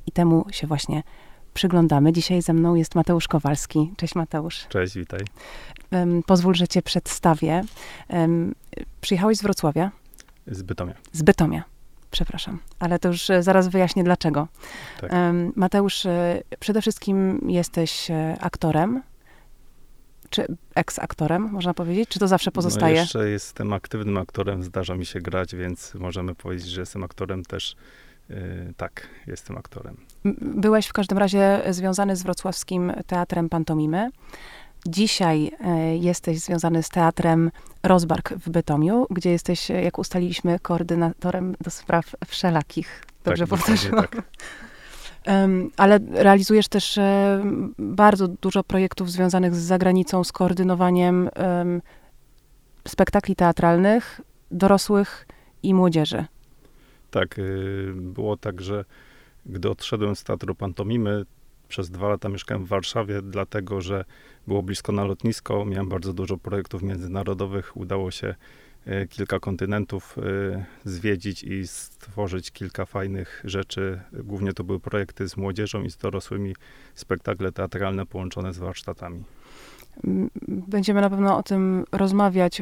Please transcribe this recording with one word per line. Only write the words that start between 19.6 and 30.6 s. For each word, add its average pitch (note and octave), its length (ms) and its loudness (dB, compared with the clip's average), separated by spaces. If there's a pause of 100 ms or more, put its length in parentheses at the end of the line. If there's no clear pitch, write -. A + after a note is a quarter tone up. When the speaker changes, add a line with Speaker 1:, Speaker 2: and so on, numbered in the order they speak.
Speaker 1:
czy - 160 0 (300)
ex-aktorem, - 760 -2
można F3+ 220 -2
powiedzieć? F3+ 360 -2
Czy - 100 -6
to G3+ 80 4
zawsze F#3 220 2
Speaker 2:
No, - 20 0
Speaker 1:
pozostaje? D#3+ 440 2
Speaker 2:
jeszcze B2+ 340 2
jestem G#2 440 -4
aktywnym G2+ 440 -4
aktorem, F#2+ 460 -4
zdarza F2+ 320 -4
mi F2+ 100 -4
się F2+ 160 -8
grać, F2+ 340 -4
więc F2+ 400 -8
możemy F2+ 400 -6
powiedzieć, F2+ 320 -10
że F2+ 140 -8
jestem F#2 220 -10
aktorem F#2 420 -8
też. - 300 -8 (540)
E, - 60 -14 (420)
tak, - 300 -12 (200)
jestem - 300 -12
aktorem. - 400 -16 (280)
Speaker 1:
M-, G3+ 160 0
byłeś G#3+ 460 2